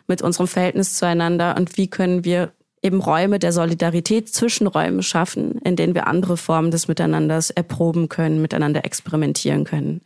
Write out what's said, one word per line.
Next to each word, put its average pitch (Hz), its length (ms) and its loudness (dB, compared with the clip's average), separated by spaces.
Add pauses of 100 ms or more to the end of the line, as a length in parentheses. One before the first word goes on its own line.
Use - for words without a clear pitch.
mit 180 160 -2
unserem 180 260 0
Verhältnis 185 460 0
zueinander 170 640 0
und 175 200 -2
wie 190 120 0
können 180 360 0
wir 175 280 -2 (280)
eben 190 200 2
Räume 185 380 2
der 175 140 0
Solidarität, 170 760 0
Zwischenräume 190 760 0
schaffen, - 560 -2
in 180 180 0
denen 165 180 2
wir - 120 0
andere 180 300 0
Formen 165 340 0
des 165 180 0
Miteinanders 160 600 0
erproben 170 580 0
können, 156 320 0
miteinander 151 440 0
experimentieren 147 800 -2
können, 147 400 -4